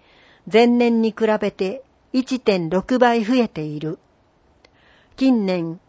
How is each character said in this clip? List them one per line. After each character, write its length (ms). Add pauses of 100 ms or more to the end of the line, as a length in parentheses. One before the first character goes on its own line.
(520)
前 160
年 340
に 100
比 140 (140)
べ 120
て 320 (300)
一 260
点 300
六 300
倍 240
増 120
え 120
て 140
い 180
る。 200 (1160)
近 280
年、 440